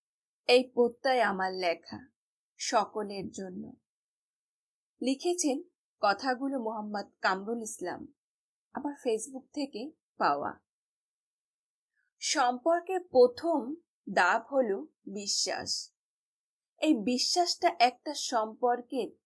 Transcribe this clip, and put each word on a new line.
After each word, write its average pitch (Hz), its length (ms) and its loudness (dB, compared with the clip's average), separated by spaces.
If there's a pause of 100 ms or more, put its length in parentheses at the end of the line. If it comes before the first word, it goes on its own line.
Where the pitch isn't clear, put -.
(500)
এই 247 200 8
প্রত্যয় 240 520 2
আমার 190 320 0
লেখা, 170 460 -4 (600)
সকলের 202 720 -2
জন্য। 190 320 -10 (1400)
লিখেছেন 285 560 -2 (440)
কথাগুলো 254 580 -2
মোহাম্মদ 214 480 -6 (140)
কামরুল 208 400 -2
ইসলাম, 180 400 -8 (760)
আমার 285 200 -6
Facebook 254 580 -4
থেকে 269 280 -6 (360)
পাওয়া। 147 340 0 (1700)
সম্পর্কের 330 800 0 (100)
প্রথম 339 480 6 (480)
ধাপ 190 400 4
হলো 247 300 2 (360)
বিশ্বাস। - 580 -4 (1080)
এই 311 120 6 (100)
বিশ্বাসটা 330 680 2 (100)
একটা 247 340 2 (100)
সম্পর্কের 240 840 -2 (160)